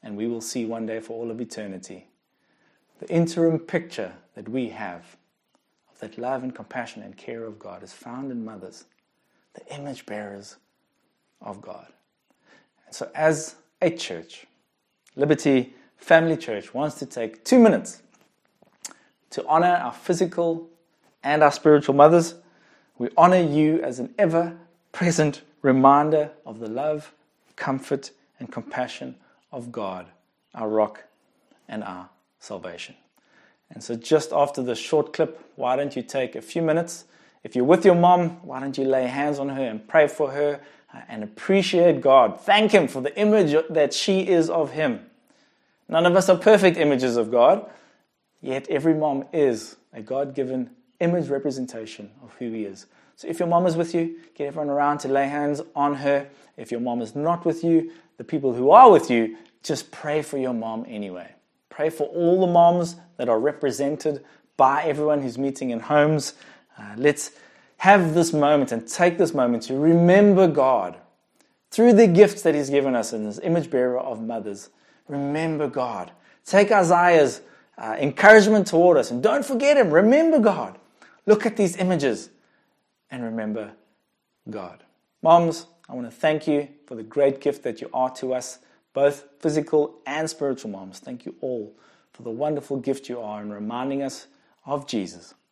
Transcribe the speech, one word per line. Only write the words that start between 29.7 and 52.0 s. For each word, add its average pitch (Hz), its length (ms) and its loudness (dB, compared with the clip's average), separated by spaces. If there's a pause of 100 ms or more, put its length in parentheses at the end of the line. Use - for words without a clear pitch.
God, 92 340 -10 (480)
our 113 140 -8
rock 107 360 -2 (640)
and 107 140 -12
our 92 280 -16 (280)
salvation. 87 580 -16 (760)
And - 120 -20
so 117 140 -10
just 147 360 -2
after 143 300 -2
this 123 160 -6
short - 340 -2
clip, - 440 -6
why 127 200 -2
don't 143 200 -6
you 127 60 -8
take 127 340 -8
a - 60 -14
few - 180 -8
minutes? 165 460 -4 (360)
If - 140 -10
you're 123 80 2
with 170 200 4
your 190 100 8
mom, 175 480 2
why 131 180 -12
don't 135 160 -8
you 135 80 -4
lay 131 220 0
hands 143 320 -4
on 139 100 -6
her 135 160 -6
and 110 240 -10
pray 156 180 4
for 143 260 -4
her, 143 280 -4 (340)
uh, 123 140 -20
and 110 160 -12
appreciate 175 760 2
God. 131 400 4
Thank 208 320 2
him 185 140 4
for 131 140 -8
the 131 180 -6
image 208 380 2 (140)
that 147 220 0
she 190 360 -2
is 170 200 2
of 160 240 -2
him. 143 380 -6 (800)
None 165 180 2
of 175 80 4
us 185 140 2
are 185 80 6
perfect 185 400 4
images 131 400 0
of 110 140 -2
God, 131 380 4 (720)
yet 135 280 -8
every 160 260 0
mom 147 380 -4
is 135 440 -2 (160)
a 117 100 -18
God-given 131 680 -6 (300)
image 170 280 -2
representation 127 840 -8 (120)